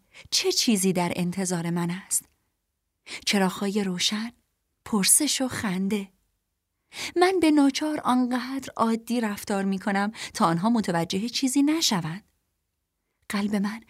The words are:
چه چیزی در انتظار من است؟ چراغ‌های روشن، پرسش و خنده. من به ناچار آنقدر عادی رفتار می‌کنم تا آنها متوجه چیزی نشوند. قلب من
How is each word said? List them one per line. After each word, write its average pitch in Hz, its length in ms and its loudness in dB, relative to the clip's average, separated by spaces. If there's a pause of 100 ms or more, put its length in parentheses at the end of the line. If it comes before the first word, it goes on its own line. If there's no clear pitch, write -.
(320)
چه 381 200 0
چیزی 190 420 2
در 175 220 0
انتظار 175 540 -2
من 175 200 -2
است؟ - 360 -6 (1000)
چراغ‌های 202 580 0
روشن، 208 480 -4 (540)
پرسش 233 560 2
و 247 60 0
خنده. 196 600 -4 (1080)
من 359 260 4
به 311 100 6
ناچار 294 480 2
آنقدر 254 760 0
عادی 226 460 0
رفتار 202 420 -2
می‌کنم 196 480 -2 (220)
تا 214 120 2
آنها 170 240 2
متوجه 190 600 0
چیزی 269 340 2
نشوند. 208 600 0 (1080)
قلب 208 260 -2
من 208 340 -2